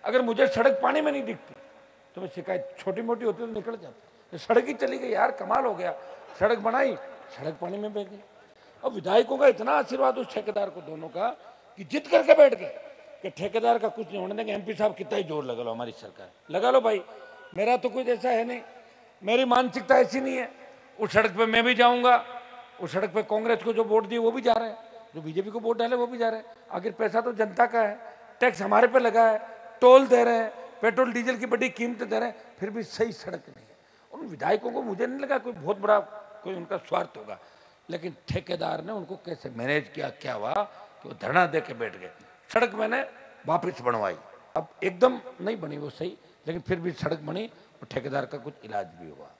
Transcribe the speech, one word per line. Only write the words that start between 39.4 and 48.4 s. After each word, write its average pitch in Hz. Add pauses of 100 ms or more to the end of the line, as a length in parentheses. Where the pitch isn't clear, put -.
मैनेज 127
किया, 139
क्या 127
हुआ 110
कि -
वो -
धरना 151
दे 156
के 143
बैठ 110
गए। 92 (380)
सड़क 233
मैंने 220 (460)
वापस 170
बनवाई, 110 (400)
अब 160 (160)
एकदम 226 (220)
नहीं 214
बनी 151
वो 147
सही, - (300)
लेकिन 170
फिर 185
भी 170
सड़क -
बनी 165
और -
ठेकेदार 139
का 147
कुछ 139 (100)